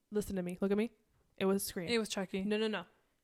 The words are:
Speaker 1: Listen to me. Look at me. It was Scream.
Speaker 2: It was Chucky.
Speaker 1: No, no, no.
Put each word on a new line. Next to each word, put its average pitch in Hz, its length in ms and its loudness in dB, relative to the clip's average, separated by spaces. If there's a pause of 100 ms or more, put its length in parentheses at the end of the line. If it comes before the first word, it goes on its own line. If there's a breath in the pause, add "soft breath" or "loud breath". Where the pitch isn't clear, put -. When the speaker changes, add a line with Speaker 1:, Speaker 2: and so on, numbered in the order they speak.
(120)
Speaker 1:
Listen 208 260 0
to 180 60 0
me. 175 180 -4
Look 196 100 4
at 202 60 4
me. 226 140 0 (460)
It 196 80 0
was 196 180 4
Scream. 175 260 -6
Speaker 2:
It 233 100 2
was 214 80 0
Chucky. 190 380 -4
Speaker 1:
No, 208 120 2
no, 220 100 2
no. 196 160 -2 (400)